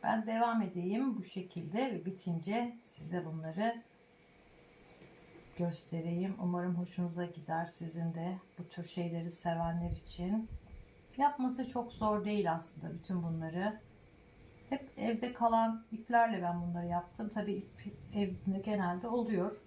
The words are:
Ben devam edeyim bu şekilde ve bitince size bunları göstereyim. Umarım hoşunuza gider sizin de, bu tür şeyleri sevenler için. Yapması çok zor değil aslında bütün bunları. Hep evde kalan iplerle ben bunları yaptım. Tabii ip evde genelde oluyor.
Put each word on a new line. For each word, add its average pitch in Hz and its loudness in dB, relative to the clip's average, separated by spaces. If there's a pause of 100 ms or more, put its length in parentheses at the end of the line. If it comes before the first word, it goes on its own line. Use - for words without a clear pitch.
Ben 214 2
devam 226 2
edeyim 190 0
bu 185 -6
şekilde 180 -4
ve 165 -4
bitince 190 -2
size 165 -6
bunları 160 -2 (1800)
göstereyim. 170 -2
Umarım 175 2
hoşunuza 175 -2
gider 165 -2
sizin 165 -4
de, 175 -2 (200)
bu 180 -10
tür 170 -8
şeyleri 170 -4
sevenler 170 0
için. 196 -2 (680)
Yapması 262 2
çok 233 -2
zor 208 2
değil 208 4
aslında 160 -4
bütün 175 -2
bunları. 170 -2 (920)
Hep - -4
evde 226 0
kalan 226 6
iplerle 226 6
ben 175 2
bunları 175 -2
yaptım. 175 -2
Tabii 208 0
ip - -6 (220)
evde 190 2
genelde 190 2
oluyor. 220 2